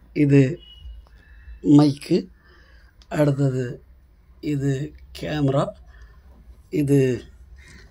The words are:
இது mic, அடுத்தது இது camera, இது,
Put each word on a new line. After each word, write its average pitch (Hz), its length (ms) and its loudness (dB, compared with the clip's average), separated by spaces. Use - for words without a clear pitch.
இது 143 460 2
mic, 147 640 4
அடுத்தது 135 720 -2
இது 139 520 -4
camera, 151 460 -2
இது, 139 520 0